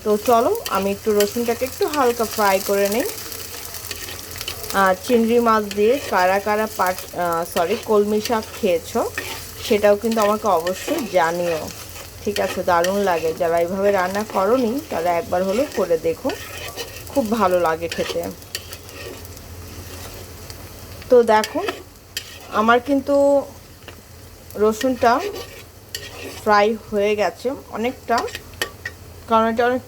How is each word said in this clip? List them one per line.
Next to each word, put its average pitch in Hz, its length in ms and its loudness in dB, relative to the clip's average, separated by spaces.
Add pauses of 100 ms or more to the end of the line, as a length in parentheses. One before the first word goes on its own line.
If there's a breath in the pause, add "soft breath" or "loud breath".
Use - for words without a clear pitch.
তো 214 140 2
চলো 240 340 4 (180)
আমি 196 220 0
একটু 202 180 -4 (100)
রসুনটাকে 233 460 0
একটু 370 220 -2
হালকা 240 380 2
ফ্রাই 202 340 4
করে 202 300 2
নিই। 247 180 0 (1700)
আর 190 220 4 (120)
চিংড়ি 233 320 4
মাছ 220 240 4
দিয়ে 208 360 2 (100)
কারা 190 300 4
কারা 214 280 0 (100)
পাট, 185 200 2
আহ, 170 460 -4 (100)
সরি, 180 220 0 (100)
কলমি 214 360 2
শাক 220 220 -2 (140)
খেয়েছো, 185 440 0 (640 loud breath)
সেটাও 208 300 6
কিন্তু 226 260 0
আমাকে 214 260 2
অবশ্যই 185 560 0 (100)
জানিও। 170 460 2 (640)
ঠিক 208 160 -2
আছে, 190 240 -2
দারুণ 180 340 2
লাগে। 170 360 2
যারা 170 260 2
এইভাবে 190 320 2
রান্না 190 320 0 (100)
করোনি, 226 460 2 (100)
তারা 170 220 0
একবার 175 320 0
হলেও 208 320 0
করে 170 220 2
দেখো, 165 320 -2 (800)
খুব 269 240 0
ভালো 185 280 4
লাগে 165 280 0
খেতে। 170 340 -4 (3000)
তো 247 140 10
দেখো, 220 380 4 (920)
আমার 220 280 4
কিন্তু 277 360 2 (1400)
রসুনটা 233 640 2 (1200)
ফ্রাই 208 240 6 (220)
হয়ে 208 260 2
গেছে 202 320 -2 (220)
অনেকটা, 233 480 -2 (1120)
কারণ 226 240 4
এটা 240 120 2
অনেক 247 220 2